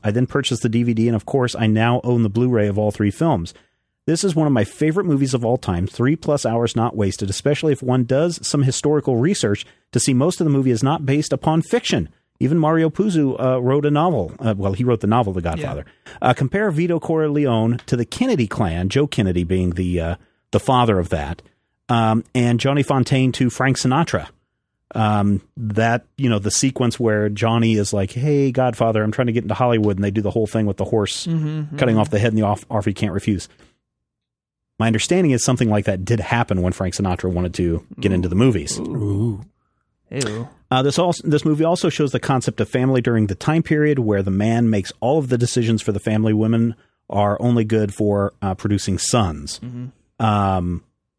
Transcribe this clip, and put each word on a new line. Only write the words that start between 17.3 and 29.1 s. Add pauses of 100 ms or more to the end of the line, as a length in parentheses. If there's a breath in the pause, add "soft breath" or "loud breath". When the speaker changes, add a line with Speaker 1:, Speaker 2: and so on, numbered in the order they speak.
Speaker 1:
to
the
Kennedy
clan,
Joe
Kennedy
being
the,
uh, (360 soft breath)
the
father
of
that, (460 soft breath)
um, (100)
and
Johnny
Fontane
to
Frank
Sinatra. (680)
Um, (140)
that, (120)
you
know,
the
sequence
where
Johnny
is
like,
"Hey,
Godfather,
I'm